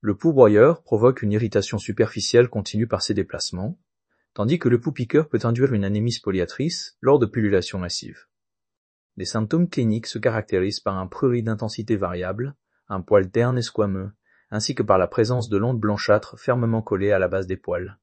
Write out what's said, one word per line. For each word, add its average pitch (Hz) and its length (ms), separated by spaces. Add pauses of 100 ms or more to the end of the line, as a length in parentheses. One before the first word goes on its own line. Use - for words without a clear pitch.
Le 101 160
poux 165 160
broyeur 127 500
provoque 120 400
une 104 100
irritation 107 460
superficielle 110 680
continue 107 380
par 110 160
ses - 120
déplacements, 98 640 (560)
tandis 120 240
que 135 100
le 120 120
poux 147 120
piqueur 143 360
peut 117 160
induire 123 300
une 101 100
anémie 104 280
spoliatrice 104 880
lors 139 180
de 120 80
pullulation 104 520
massive. 92 480 (880)
Les 95 80
symptômes 139 440
cliniques 113 380
se - 120
caractérisent 104 600
par 98 180
un 92 80
prurit 120 360
d'intensité 110 540
variable, 95 600 (320)
un 98 120
poil 98 300
terne 123 280
et 120 40
squameux, 101 480 (400)
ainsi 107 240
que 123 80
par 104 160
la 90 80
présence 120 420
de 104 80
l'onde 117 220
blanchâtre 107 600
fermement 117 440
collée 101 300
à 98 60
la 92 100
base 95 180
des 92 100
poils. 92 460